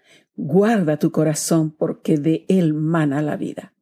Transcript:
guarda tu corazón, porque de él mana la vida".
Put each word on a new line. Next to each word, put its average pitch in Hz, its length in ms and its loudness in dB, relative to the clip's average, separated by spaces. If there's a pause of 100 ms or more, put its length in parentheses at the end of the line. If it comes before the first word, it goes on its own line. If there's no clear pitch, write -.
(360)
guarda 175 640 2
tu 160 120 0
corazón, 156 600 0
porque 160 460 -2
de 160 320 -2
él 175 260 2
mana 151 480 0
la 147 120 -4
vida". - 460 -12